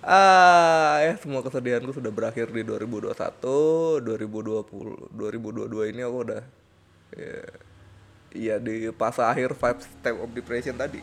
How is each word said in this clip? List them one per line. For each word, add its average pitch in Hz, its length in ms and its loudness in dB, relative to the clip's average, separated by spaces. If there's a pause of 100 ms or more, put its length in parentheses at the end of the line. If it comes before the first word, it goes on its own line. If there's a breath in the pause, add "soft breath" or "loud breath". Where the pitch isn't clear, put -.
Ah, 175 1000 8
ya, 170 160 0
semua 135 240 -6
kesedihanku 127 500 -4
sudah 123 160 -6
berakhir 113 400 -4
di 113 160 -6
dua 110 140 -6
ribu 110 240 -6
dua - 100 -6
satu, 156 840 0
dua 113 180 -4
ribu 107 240 -6
dua 107 240 -4
puluh, - 480 -14
dua 107 160 -6
ribu 110 220 -10
dua 107 180 -8
dua 110 160 -2
ini 110 160 -8
aku 123 240 -6
udah, 110 160 -8 (720)
ya, - 240 -14 (960)
ya, 107 240 -2
di 113 400 -4
fase 117 240 -2
akhir 127 320 0
five 120 240 -2
step - 400 -6
of 117 160 -10
depression 120 400 -6
tadi. 131 280 -8